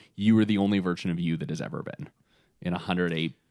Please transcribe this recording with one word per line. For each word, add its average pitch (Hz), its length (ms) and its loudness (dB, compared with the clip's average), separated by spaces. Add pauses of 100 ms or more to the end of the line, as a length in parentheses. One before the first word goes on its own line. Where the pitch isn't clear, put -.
(160)
you 107 240 4
are 107 60 6
the 104 120 2
only 101 220 2
version 90 320 -2
of 85 80 -2
you 82 180 0
that 78 140 -8
has - 100 -6
ever - 220 -8
been - 260 -12 (540)
in 87 100 -4
a 87 60 -4
hundred 90 340 0
eight 80 220 -2 (160)